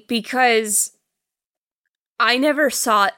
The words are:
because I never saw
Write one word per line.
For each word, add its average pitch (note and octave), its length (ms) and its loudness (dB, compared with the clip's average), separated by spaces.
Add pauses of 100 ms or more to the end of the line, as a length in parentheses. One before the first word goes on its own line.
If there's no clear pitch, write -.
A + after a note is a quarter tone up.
because A3+ 920 -2 (1200)
I A#3+ 200 0
never C#4+ 320 2
saw G#3 460 0